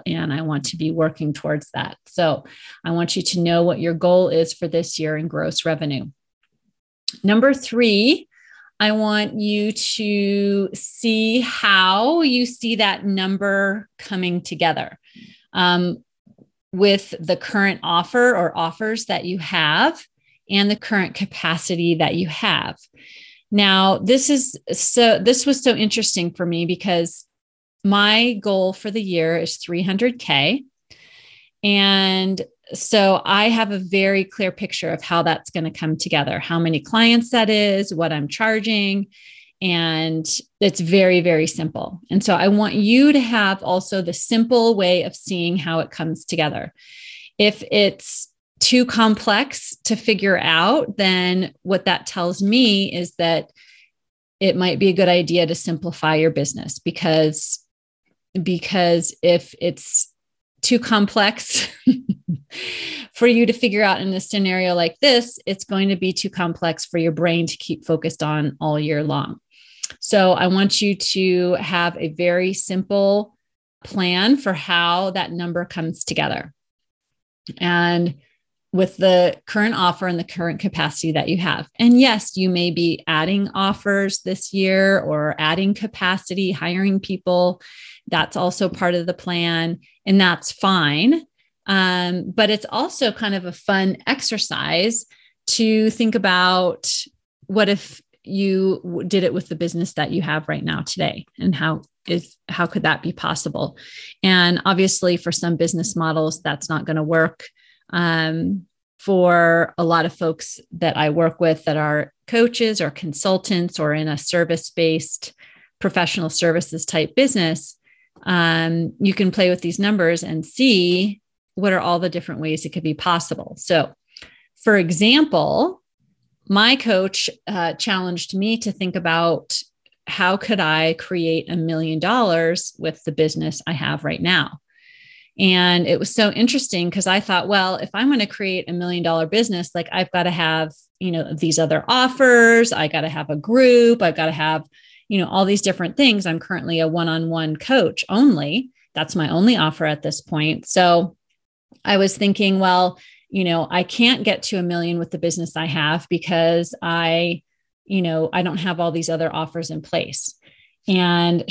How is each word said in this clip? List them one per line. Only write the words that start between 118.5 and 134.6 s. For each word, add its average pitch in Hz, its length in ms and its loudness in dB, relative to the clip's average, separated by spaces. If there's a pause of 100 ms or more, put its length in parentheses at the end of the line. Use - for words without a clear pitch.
you 196 140 2
can 190 160 2
play 180 220 2
with 175 100 -2
these 170 160 -4
numbers 185 460 0
and 160 200 -6
see 196 800 2 (340)
what 190 180 0
are 180 60 2
all 175 200 0
the 180 100 -2
different 165 320 -10
ways 156 240 -4
it 151 40 -8
could 165 140 -10
be 156 100 -2
possible. - 640 -4
So, - 360 -2 (680)
for 214 160 4
example, 208 1040 2 (640)
my 214 280 4
coach, 190 540 -2 (180)
uh, 170 260 -4
challenged 185 640 -4
me 214 240 -2
to 220 120 -6
think 185 240 -6
about, 170 640 -2 (480)
how 190 300 0
could 196 220 -2
I 160 400 2
create 165 500 -4
a - 60 -4
million 160 420 -2
dollars 175 800 0
with 160 280 -8
the 160 60 -6
business 156 540 -2
I 165 60 -4
have 147 320 -4
right 151 180 -4
now? 165 380 0 (800)